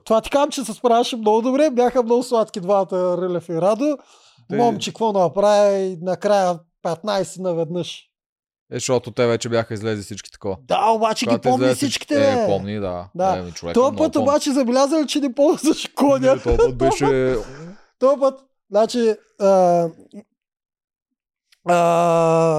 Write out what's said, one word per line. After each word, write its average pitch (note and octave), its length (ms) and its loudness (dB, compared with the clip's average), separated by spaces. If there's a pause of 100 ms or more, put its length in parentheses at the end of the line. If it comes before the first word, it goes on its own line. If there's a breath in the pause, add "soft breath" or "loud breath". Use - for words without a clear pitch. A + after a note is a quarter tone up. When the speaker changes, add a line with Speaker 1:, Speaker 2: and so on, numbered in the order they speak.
Speaker 1:
Това A3 160 2
ти - 80 -12
казвам, C#4+ 200 2
че C#4+ 140 -8
се G#3+ 100 -8
справяше A#3+ 440 0
много A3 240 2
добре. C4 280 2
Бяха B3 340 0
много A#3+ 200 2
сладки A3 360 -2
двамата, F#3+ 280 0 (300)
Рълев F3 320 -6
и F3 40 -6
Радо. G#3+ 440 0 (520 soft breath)
Speaker 2:
Те- - 80 -6
Speaker 1:
Момче, A#3 340 0
какво A3 220 -4
направи? G3 880 2
Накрая F#3 580 0 (240)
петнайсет F3+ 560 -6
наведнъж. E3+ 640 -6 (680)
Speaker 2:
Е, A#2+ 40 -14
защото A#2+ 360 -2
те A#2+ 160 0
вече A#2 220 -2
бяха A2+ 240 -2
излезли G#2+ 300 -6
всички - 280 -16
такова. F#2+ 300 -8
Speaker 1:
Да, D3+ 260 -2
обаче A3 380 0
ги - 40 -4
Speaker 2:
Когато A#3 120 0
Speaker 1:
помни B3 160 2
Speaker 2:
излезе B3+ 180 2
Speaker 1:
всичките, C#4+ 400 -4
Speaker 2:
всички-, C#4 200 2
Speaker 1:
бе. A#3+ 80 0
Speaker 2:
е, G#3 40 0
помни, G2+ 320 -4
да. F2+ 360 -8
Speaker 1:
Да. F#3 220 0
Speaker 2:
Е, - 40 -8
ми F3 100 -12
човека E3+ 220 -10
Speaker 1:
Този A#3 100 2
Speaker 2:
много C#4 200 0
Speaker 1:
път D#4 100 -2
Speaker 2:
помни. D4 100 0
Speaker 1:
обаче D4 280 0
забелязали, C4+ 560 0
че - 120 -4
не C4+ 140 -4
ползваш D4+ 540 0
коня. C#4 320 2 (160)
Speaker 2:
Не, - 60 -8
този - 160 0
път A4+ 200 2
беше C3+ 280 0
Speaker 1:
<laughs> C3 960 -4
Този C4 200 2
път, C4+ 200 0 (300)
значи, A3 460 0 (240)
а, G3+ 80 2 (2250)
а, F3 100 2 (840)